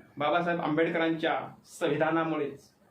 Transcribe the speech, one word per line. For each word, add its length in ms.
बाबासाहेब 420
आंबेडकरांच्या 800
संविधानामुळेच 800